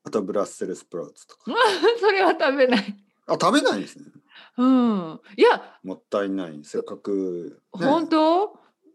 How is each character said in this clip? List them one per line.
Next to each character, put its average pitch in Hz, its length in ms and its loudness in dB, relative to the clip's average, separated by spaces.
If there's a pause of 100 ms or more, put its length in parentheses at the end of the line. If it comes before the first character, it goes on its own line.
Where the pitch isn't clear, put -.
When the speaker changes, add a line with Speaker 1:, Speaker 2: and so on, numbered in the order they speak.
Speaker 1:
あ - 60 -16
と、 110 140 -4
ブ 95 100 -8
ラ 101 100 0
ッ - 40 -8
セ - 180 -12
ル 92 100 -8
ス - 100 -16
プ - 120 -14
ラ 85 60 -8
ウ 85 100 -18
ツ - 140 -20
と - 100 -20
か。 - 160 -12
Speaker 2:
<laughs> 440 480 2
そ 403 100 4
れ 381 120 2
は 359 80 4
食 302 260 0
べ 262 100 4
な 226 120 4
い。 - 180 -8 (300)
Speaker 1:
あ、 160 120 0
食 175 140 2
べ 294 80 4
な 403 140 2
い - 20 -4
ん 98 60 -6
で 85 40 -14
す - 120 -20
ね。 - 60 -20 (520)
Speaker 2:
う 247 80 2
ん。 220 560 2 (160)
い 247 60 0
や。 - 400 2
Speaker 1:
も 92 100 -10
っ - 160 -16
た 101 160 0
い 98 60 -4
な 92 180 -6
い。 76 140 -16
せ 95 160 -8
っ - 20 -2
か 101 160 -12
く、 92 640 -6 (180)
ね。 170 60 -2
Speaker 2:
ほ 302 140 2
ん 320 100 -6
と？ 330 500 0 (360)